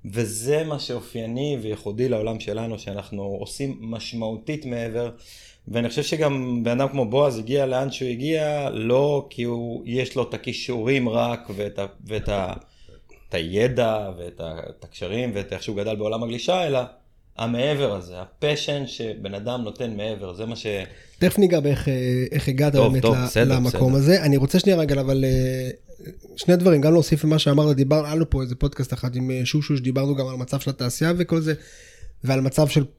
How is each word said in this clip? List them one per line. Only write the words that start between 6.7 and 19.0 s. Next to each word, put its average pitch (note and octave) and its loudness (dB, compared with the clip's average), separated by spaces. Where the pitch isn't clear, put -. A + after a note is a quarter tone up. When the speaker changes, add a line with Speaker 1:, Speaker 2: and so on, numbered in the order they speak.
Speaker 1:
אדם C#3 0
כמו C3+ 0
בועז C3 2
הגיע C3 0
לאן C3 -2
שהוא B2+ -6
הגיע, D3 -2
לא C#3 2
כי A#2+ -8
הוא, A#2 -6
יש B2 -4
לו B2 0
את - -6
הכישורים B2 -2
רק, A#2 -2
ואת G2+ -6
ה-, G2 -4
ואת G#2+ -4
ה-, F#2 -2
את - -8
הידע, G#2+ 0
ואת F2 -14
ה-, E2 -10
את - -20
הקשרים, A2+ -6
ואת G2 -6
איך F#2+ -8
שהוא G#2+ -6
גדל G#2+ -4
בעולם A2 -4
הגלישה, D#3+ -2
אלא C3+ 0
המעבר A#2+ 0
הזה, F2+ -10
הפשן D3 -4
שבן G2+ -8